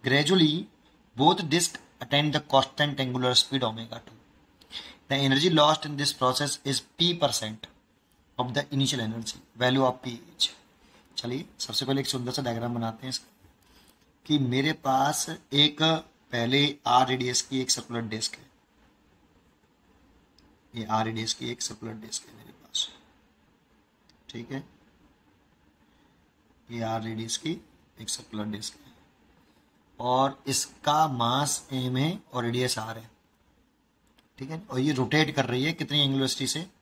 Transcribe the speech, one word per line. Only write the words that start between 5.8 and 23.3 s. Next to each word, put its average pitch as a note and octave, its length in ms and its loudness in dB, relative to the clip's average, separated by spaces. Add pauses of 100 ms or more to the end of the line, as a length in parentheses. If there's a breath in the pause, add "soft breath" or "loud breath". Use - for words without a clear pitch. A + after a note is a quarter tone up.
in D3 100 -8
this C#3+ 160 0
process B2+ 520 0
is C3+ 180 -2 (160)
P E3+ 200 2
percent A2+ 480 -2 (720)
of B2 160 -4
the C#3+ 180 -2
initial C3+ 280 0
energy, A2 400 -8 (160)
value B2+ 280 4
of B2 180 0
P A#2+ 120 -10 (160)
each. - 200 -2 (680 soft breath)
चलिए, B2+ 280 -6 (140)
सबसे - 280 -4
पहले C3+ 140 2
एक C3 60 -4
सुंदर B2 260 -4
सा C#3+ 100 -4
diagram A#2+ 320 -2
बनाते A2+ 320 -6
हैं C3 40 -8
इसका, - 220 -10 (920 soft breath)
कि D3+ 120 4
मेरे C3+ 340 2 (120)
पास D3+ 440 2 (240)
एक D3 300 4 (500)
पहले B2 260 2 (280)
आर B2+ 220 6
radius B2 340 0
की C3+ 180 -4
एक B2+ 100 -4
circular A#2 380 -2
disc G#2+ 280 -6
है, - 80 -20 (2250)
ये A2+ 160 -6
आर A2 140 2
radius A2 300 -4
की B2 160 -8
एक A#2+ 120 -8
circular A2 320 -10
disc A2 340 -12
है - 80 -20
मेरे - 160 -20
पास, - 360 -8 (1400)